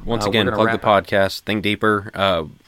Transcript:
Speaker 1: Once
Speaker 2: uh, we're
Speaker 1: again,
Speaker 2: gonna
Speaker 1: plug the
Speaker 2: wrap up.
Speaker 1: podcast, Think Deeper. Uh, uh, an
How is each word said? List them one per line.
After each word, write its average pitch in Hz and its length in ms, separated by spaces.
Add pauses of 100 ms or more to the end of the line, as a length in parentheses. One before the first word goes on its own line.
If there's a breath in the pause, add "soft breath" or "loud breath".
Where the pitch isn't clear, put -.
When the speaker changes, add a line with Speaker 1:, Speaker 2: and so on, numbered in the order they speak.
Speaker 1:
Once 110 200
Speaker 2:
uh, - 20
we're 101 40
Speaker 1:
again, 104 160
Speaker 2:
gonna 107 100
Speaker 1:
plug 113 120
the 113 100
Speaker 2:
wrap - 80
up. 98 200
Speaker 1:
podcast, 98 340
Think 104 220
Deeper. 104 520
Uh, 92 40
uh, 92 260
an - 20 (220)